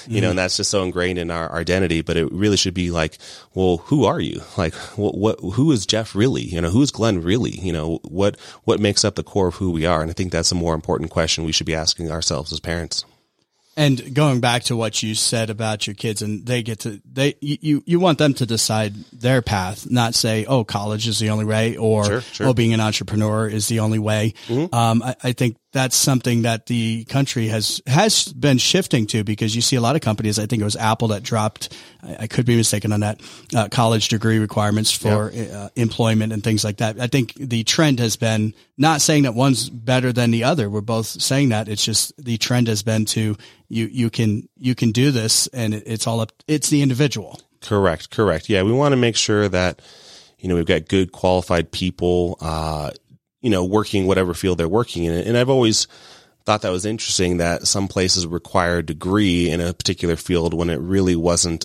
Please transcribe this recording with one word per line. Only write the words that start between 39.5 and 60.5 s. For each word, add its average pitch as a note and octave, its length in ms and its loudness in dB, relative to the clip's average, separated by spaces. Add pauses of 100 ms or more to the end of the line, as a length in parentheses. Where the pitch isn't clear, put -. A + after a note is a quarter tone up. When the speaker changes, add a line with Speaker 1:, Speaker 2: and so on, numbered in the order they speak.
Speaker 2:
better B2 460 0
than A#2+ 160 2
the A#2 140 2
other. C3 260 0
We're G#2 100 -4
both A2+ 280 -2
saying C3+ 420 0
that. A2 180 -2
It's G#2+ 160 -4
just - 320 -2
the A#2+ 220 -4
trend B2 300 2
has G#2 140 0
been A2 240 0
to, G#2+ 300 -2 (320)
you, A2+ 240 -2
you A#2 160 0
can, A2 480 0
you B2+ 180 -2
can A#2 180 2
do B2+ 180 4
this, A2 380 0
and A2 260 -4
it, G#2 100 -8
it's A2 220 -6
all A#2 140 0
up, A2 120 -4 (160)
it's D3+ 220 0
the D3 100 4
individual. B2+ 580 0 (220)
Speaker 1:
Correct, F#2+ 480 2
correct. F2+ 400 0
Yeah, G2 140 2
we G#2 100 2
wanna C#3 240 4
make A#2+ 200 2
sure G#2 340 2
that, F2+ 320 0 (560)
you F#2 100 -8
know, F2+ 60 2
we've E2+ 100 2
got E2 240 0
good F#2+ 240 2
qualified F2+ 580 0
people, F2+ 720 -2
uh, D#2+ 520 -4 (500)
you A#2+ 80 0
know, F#2 140 2
working G2 440 2
whatever F#2 260 2
field F2+ 240 -2
they're E2 80 0
working F2+ 380 -2
in. E2 80 0
And G#2 240 0
I've B2+ 140 2
always A#2 360 2 (600)
thought G#2+ 160 0
that F#2+ 100 -2
was F2+ 120 -4
interesting F#2+ 520 -2
that E2+ 320 0
some G2 180 -2
places F#2 400 0
require F2 520 0
a E2+ 40 -2
degree F2 680 0
in E2+ 100 0
a F2 120 -2
particular F2 440 -2
field E2+ 360 0